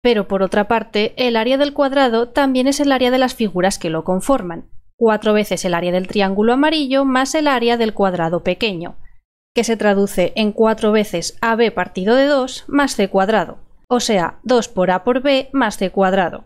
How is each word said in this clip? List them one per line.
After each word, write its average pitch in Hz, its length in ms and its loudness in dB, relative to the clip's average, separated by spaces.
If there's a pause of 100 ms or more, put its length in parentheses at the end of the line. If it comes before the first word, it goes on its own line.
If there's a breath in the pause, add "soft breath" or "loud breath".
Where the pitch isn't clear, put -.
Pero, 214 260 0
por 196 140 0
otra 208 260 0
parte, 220 480 -2
el 240 200 0
área 247 200 2
del 285 160 0
cuadrado 262 560 0
también 269 400 0
es 277 100 0
el 285 140 2
área 254 180 2
de 254 60 2
las 254 180 0
figuras 190 440 -2
que 170 100 -6
lo 160 160 -4
conforman, 185 640 -2 (300)
cuatro 214 340 2
veces 208 320 0
el 180 80 0
área 175 180 0
del 185 160 0
triángulo 202 460 0
amarillo 277 540 2
más 262 280 0
el 302 140 2
área 240 300 2
del 220 160 0
cuadrado 175 500 -2
pequeño, 180 540 -4 (560)
que 226 100 0
se 226 140 -2
traduce 196 580 2
en 214 160 0
cuatro 220 400 2
veces 208 480 -2
A 226 160 0
B 226 140 2
partido 190 460 -2
de 269 100 4
dos 262 420 -2
más 277 280 0
C 196 120 0
cuadrado, 190 520 0 (280)
o 247 120 0
sea, 185 420 -2
dos 233 260 0
por 180 220 0
A 185 140 0
por 247 180 0
B 269 320 0
más 240 240 0
C 190 100 -2
cuadrado. 185 580 0